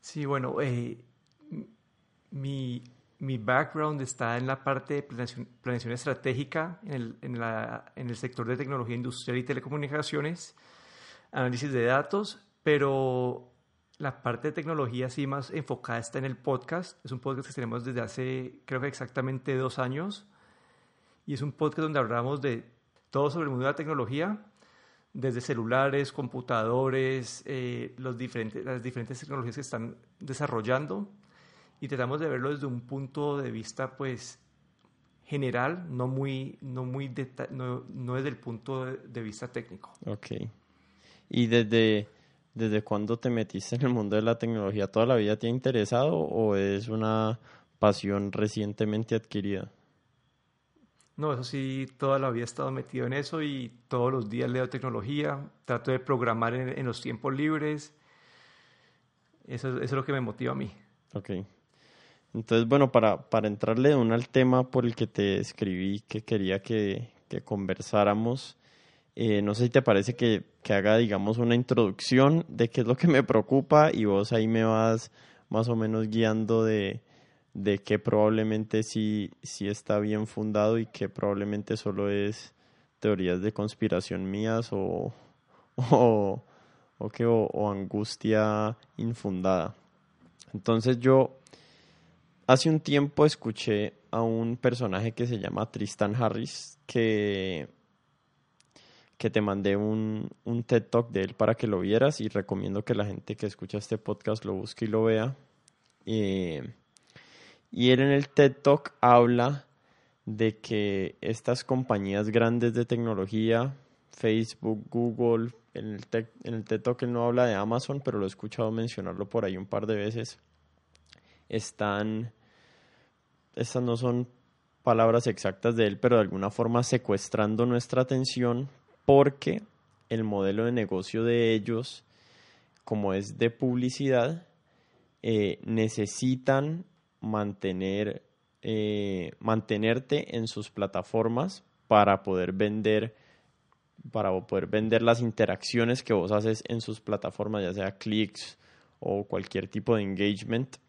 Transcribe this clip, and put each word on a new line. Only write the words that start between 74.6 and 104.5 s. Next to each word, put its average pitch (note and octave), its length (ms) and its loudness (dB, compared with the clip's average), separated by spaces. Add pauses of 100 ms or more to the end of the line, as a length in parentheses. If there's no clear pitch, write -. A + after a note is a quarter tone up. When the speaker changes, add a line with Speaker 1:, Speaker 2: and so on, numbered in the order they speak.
Speaker 2:
vas A2+ 460 2 (380)
más A2+ 220 0
o A#2 60 0
menos A2 320 0
guiando A2 560 2
de, G#2+ 360 0 (540)
de G2+ 240 0
qué G#2 200 0
probablemente G#2+ 840 2
sí, G#2+ 480 -2 (120)
sí - 260 -8
está G#2 320 0
bien G#2+ 260 0
fundado G#2+ 520 2
y A2+ 80 -2
qué - 220 -8
probablemente G2+ 720 -2
solo G2+ 320 -2
es G2+ 420 -2 (480)
teorías F#2 400 2
de G#2+ 140 -2
conspiración F#2+ 760 -2
mías A2+ 420 -2
o, F2+ 420 -4 (600)
<laughs> B2 140 0
o, A2 520 6 (560)
o A2 100 -6
qué, A#2 160 -4
o, A#2 220 4
o G#2 240 -2
angustia G#2+ 1080 0 (220)
infundada. F#2+ 760 0 (800)
Entonces A2+ 480 2
yo C3 380 6 (1080)
hace C3 220 6
un D#3 120 4
tiempo C#3+ 440 2
escuché A2 720 0 (160)
a A2+ 100 -2
un A#2 380 0
personaje A#2 540 0
que A#2+ 140 -2
se A#2+ 120 -2
llama G2+ 320 -4
Tristan G#2 440 -2
Harris, A#2 720 -4
que, G2+ 800 0 (1500)
que A2 120 -2
te A2 100 0
mandé G2+ 360 0
un, G#2+ 540 -2 (140)
un A#2 180 -4
ted A#2 220 2
Talk A#2 260 0
de G2 120 0
él F#2+ 120 -4
para A2 220 2
que - 100 -4
lo G2+ 140 0
vieras A2+ 400 2
y G#2+ 80 -4
recomiendo G2 560 -4
que B2+ 100 0
la G#2 100 -2
gente G#2 320 -10
que - 100 -8
escucha G2 320 -8
este G#2+ 200 -6
podcast G#2+ 460 -6
lo G2 100 -4